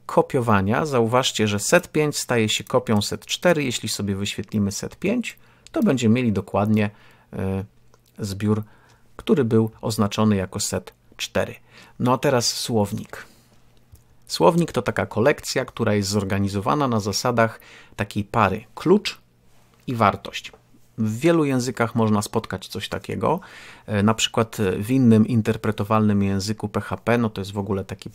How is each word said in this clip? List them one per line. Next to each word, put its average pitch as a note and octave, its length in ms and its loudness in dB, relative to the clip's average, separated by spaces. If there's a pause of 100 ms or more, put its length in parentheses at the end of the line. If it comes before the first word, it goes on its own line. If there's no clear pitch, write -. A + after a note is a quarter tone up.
kopiowania. A#2+ 800 2
Zauważcie, A#2+ 640 2
że G#2 100 0
set - 340 2
pięć D3+ 260 0
staje A2+ 300 0
się - 160 -4
kopią A#2 380 0
set - 240 -8
cztery. E3 380 0
Jeśli A#2 240 -4
sobie G2+ 280 -4
wyświetlimy G2+ 560 -4
set - 240 -10
pięć, A3+ 420 -4 (340)
to D#4+ 100 -2
będziemy B2 320 4
mieli B2 180 2
dokładnie, G#2 580 0 (420)
e, F#2+ 320 -4 (540)
zbiór, G#2 440 -2 (540)
który D3+ 280 2
był A2 260 2 (100)
oznaczony G#2+ 560 0
jako F#2+ 240 -4
set - 340 -6 (220)
cztery. - 380 -4 (440)
No B2 140 2
a C3 60 2
teraz C3 280 0
słownik. - 800 -4 (1000)
Słownik E3+ 460 2
to B2 100 -2
taka G2+ 240 -2
kolekcja, C3 580 0
która A2 300 -2
jest G2 140 0
zorganizowana G2+ 800 -2
na A2+ 120 0
zasadach A2+ 600 0 (360)
takiej G#2 280 -4
pary G2 400 0 (100)
klucz - 460 0 (680)
i C3 80 -4
wartość. - 580 0 (460)
W A2 200 -2
wielu D#3+ 260 4
językach B2+ 500 -2
można G#2+ 280 2
spotkać - 460 -6
coś - 200 -10
takiego, G#2 520 -2 (460)
e, G#2 160 0
na G#2+ 120 4
przykład - 420 -2 (220)
w G#2 120 -4
innym A#2 360 6
interpretowalnym G#2+ 960 0
języku G2 460 -2
P G#2 120 -4
H G2+ 160 -6
P, A#2+ 220 2
no A#2 120 0
to G2+ 100 -8
jest G2 120 -8
w G#2 60 -8
ogóle G2 260 -4
taki - 300 -12